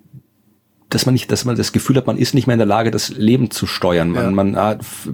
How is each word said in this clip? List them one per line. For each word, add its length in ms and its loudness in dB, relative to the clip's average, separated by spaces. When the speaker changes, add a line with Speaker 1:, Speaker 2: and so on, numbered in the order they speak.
Speaker 1:
dass 180 -2
man 60 2
nicht, 180 0
dass 140 0
man 120 -2
das 160 -2
Gefühl 240 2
hat, 120 0
man 100 -2
ist 160 0
nicht 140 2
mehr 60 2
in 40 2
der 80 4
Lage, 240 2
das 200 -4
Leben 400 2
zu 160 -4
steuern. 440 0
Man, 140 -2
Speaker 2:
Ja. 80 0
Speaker 1:
man 240 2
hat, 280 0